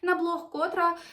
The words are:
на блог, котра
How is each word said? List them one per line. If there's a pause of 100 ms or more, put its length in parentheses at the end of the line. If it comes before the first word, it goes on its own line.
на
блог,
котра (160)